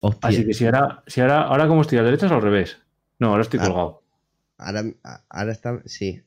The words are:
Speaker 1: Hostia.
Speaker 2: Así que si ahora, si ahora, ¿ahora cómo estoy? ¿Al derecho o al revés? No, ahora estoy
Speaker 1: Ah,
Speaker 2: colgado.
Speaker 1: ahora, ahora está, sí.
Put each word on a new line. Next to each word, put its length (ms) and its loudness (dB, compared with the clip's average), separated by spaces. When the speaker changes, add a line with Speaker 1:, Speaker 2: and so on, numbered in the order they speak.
Speaker 1:
Hostia. 300 -2
Speaker 2:
Así 160 2
que 80 -2
si 120 -2
ahora, 400 0
si 140 -4
ahora, 220 2
¿ahora 260 2
cómo 140 4
estoy? 160 2
¿Al 60 4
derecho 220 2
o 80 2
al 80 2
revés? 360 0
No, 120 2
ahora 120 2
estoy 180 -2
Speaker 1:
Ah, 60 0
Speaker 2:
colgado. 360 -2
Speaker 1:
ahora, 260 -8
ahora 240 -6
está, 320 -8
sí. 420 -10